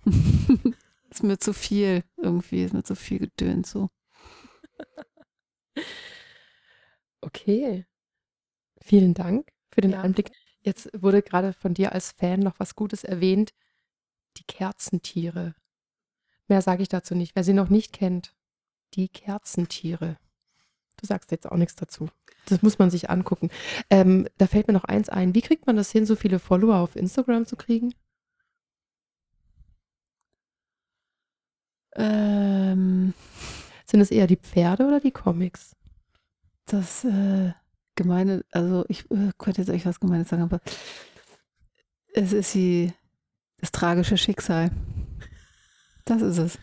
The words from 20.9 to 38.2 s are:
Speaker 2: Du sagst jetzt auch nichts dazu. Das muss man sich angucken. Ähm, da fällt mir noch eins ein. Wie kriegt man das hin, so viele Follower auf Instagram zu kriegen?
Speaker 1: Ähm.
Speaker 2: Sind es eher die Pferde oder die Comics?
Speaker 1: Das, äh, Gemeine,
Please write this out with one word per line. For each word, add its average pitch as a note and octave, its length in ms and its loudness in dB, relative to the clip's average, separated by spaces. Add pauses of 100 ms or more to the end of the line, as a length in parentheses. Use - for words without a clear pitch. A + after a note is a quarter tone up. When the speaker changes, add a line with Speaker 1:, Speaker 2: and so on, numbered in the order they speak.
Speaker 2:
Du G#3+ 100 -16
sagst - 240 -6
jetzt - 160 -8
auch - 100 -6
nichts E3+ 200 0
dazu. - 320 -12 (380)
Das F#3 160 2
muss G#3 160 4
man F#3 120 6
sich F3 200 -6
angucken. F3+ 400 -2 (400)
Ähm, F#3+ 360 6 (120)
da F#3+ 80 6
fällt G#3+ 200 0
mir A3 80 2
noch F#3 100 2
eins G#3 260 -2
ein. F#3 240 0
Wie A#3 80 4
kriegt - 240 0
man A#3 100 2
das G#3 140 -2
hin, A3 160 2
so G#3+ 100 2
viele F#3 220 0
Follower G3 380 2
auf F3 200 -2
Instagram A#3 500 -2
zu - 100 -12
kriegen? A#3 380 -2 (4000)
Speaker 1:
Ähm. G3 1160 0 (720)
Speaker 2:
Sind G#3 140 6
es G3+ 120 6
eher G3+ 160 6
die F#3 80 6
Pferde F#3 500 2
oder C#4+ 140 4
die C#4 100 2
Comics? - 640 -4 (920)
Speaker 1:
Das, G3 380 -4
äh, G3 480 0 (440)
Gemeine, F3+ 560 0